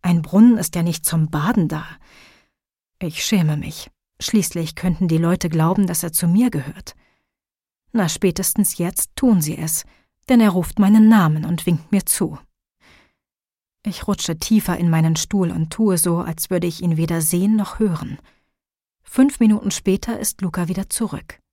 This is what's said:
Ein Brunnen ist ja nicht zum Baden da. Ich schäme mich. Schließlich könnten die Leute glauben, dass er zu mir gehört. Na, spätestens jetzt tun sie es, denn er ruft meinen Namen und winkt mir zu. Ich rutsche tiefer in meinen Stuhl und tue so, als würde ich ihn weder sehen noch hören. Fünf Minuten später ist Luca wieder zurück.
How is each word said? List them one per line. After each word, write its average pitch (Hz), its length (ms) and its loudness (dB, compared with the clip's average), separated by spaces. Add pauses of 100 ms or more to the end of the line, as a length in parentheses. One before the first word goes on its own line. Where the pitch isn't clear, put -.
Ein 170 220 2
Brunnen 220 360 6
ist - 160 -6
ja 170 80 -2
nicht 170 220 -2
zum 156 240 0
Baden 160 400 0
da. 151 160 -6 (1120)
Ich 165 260 -8
schäme 156 320 2
mich. 135 340 -10 (300)
Schließlich 175 540 -2
könnten 180 320 -2
die 160 120 2
Leute 170 300 0
glauben, 165 380 2
dass 170 160 -4
er 165 100 -8
zu - 160 0
mir 220 220 4
gehört. 143 440 -10 (1000)
Na, 196 160 0
spätestens - 720 -2
jetzt - 380 -6
tun 220 260 2
sie 151 160 -6
es, - 260 -6 (460)
denn 240 100 6
er 214 100 6
ruft 180 280 -2
meinen 214 300 8
Namen 160 360 4
und 165 220 -4
winkt 170 260 -2
mir 196 140 0
zu. - 320 -4 (1500)
Ich - 240 -8
rutsche 175 300 -4
tiefer 208 400 0
in 170 100 0
meinen 160 280 2
Stuhl 185 340 -2
und 160 200 -4
tue 202 280 0
so, 175 220 0
als - 280 -8
würde 175 180 -2
ich 165 160 -6
ihn 165 140 0
weder 165 240 -2
sehen 180 340 0
noch 208 240 -4
hören. 175 400 -4 (840)
Fünf - 380 2
Minuten 214 300 2
später 202 480 -2
ist - 220 -6
Luca 175 280 -4
wieder 185 200 -6
zurück. - 500 -8 (140)